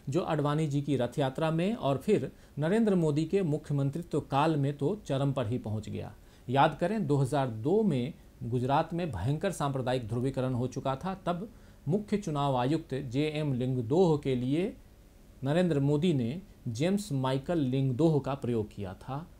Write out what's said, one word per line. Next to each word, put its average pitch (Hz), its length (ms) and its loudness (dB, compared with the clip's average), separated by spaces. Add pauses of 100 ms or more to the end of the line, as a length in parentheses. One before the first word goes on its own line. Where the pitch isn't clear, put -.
जो 143 120 0
अडवाणी 151 460 0
जी 143 160 0
की 143 140 0
रथ 120 220 -2
यात्रा 151 320 0
में 170 240 0
और 135 240 0
फिर - 340 0 (260)
नरेंद्र 202 360 2
मोदी 160 300 2
के 190 180 0
मुख्यमंत्रित्व 147 800 -2
काल 151 360 2
में 143 200 0
तो 165 300 -2
चरम 139 260 0
पर 135 140 -2
ही 120 120 -2
पहुंच 107 300 -6
गया। 98 260 -8 (340)
याद 143 320 4
करें, 190 260 0
दो 143 100 4
हज़ार 135 320 2
दो 127 340 0
में 147 320 0 (280)
गुजरात 131 520 0
में 170 180 -2
भयंकर 147 400 -2
सांप्रदायिक 131 560 -2
ध्रुवीकरण 131 460 -2
हो 131 120 -2
चुका 135 300 -4
था। 190 180 -6
तब 180 380 -4 (360)
मुख्य 208 280 0
चुनाव 143 400 0
आयुक्त 135 380 0
जेएम 147 580 -2
लिंगदोह 131 640 2
के 139 160 0
लिए 143 420 0 (680)
नरेंद्र 156 360 2
मोदी 147 320 4
ने 131 300 -2 (260)
जेम्स 165 440 0
माइकल 135 460 0
लिंगदोह 135 600 2
का 135 160 -2
प्रयोग 117 400 -2
किया 95 200 -8
था, 147 460 -10